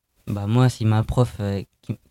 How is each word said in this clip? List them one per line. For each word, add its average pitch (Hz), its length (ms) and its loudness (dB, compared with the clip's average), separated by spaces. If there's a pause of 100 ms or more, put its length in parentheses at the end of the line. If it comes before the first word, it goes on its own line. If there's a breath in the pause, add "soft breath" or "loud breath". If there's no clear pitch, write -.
(280)
Bah, 101 200 -4
moi, 123 220 4
c'est 113 160 -4
ma 107 180 2
prof, - 360 -2
euh, 101 240 -4 (180)
qui, - 160 -8 (140)